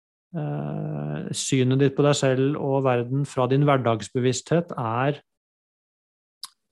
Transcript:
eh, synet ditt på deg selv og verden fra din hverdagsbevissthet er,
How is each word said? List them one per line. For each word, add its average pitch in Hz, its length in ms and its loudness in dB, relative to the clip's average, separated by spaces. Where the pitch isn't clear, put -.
eh, 151 960 -6
synet 131 460 0
ditt 135 180 2
på 147 60 2
deg 143 140 4
selv 135 440 0
og 135 240 0
verden 127 400 0
fra 127 240 0
din 135 160 4
hverdagsbevissthet 127 1120 0
er, 127 440 -2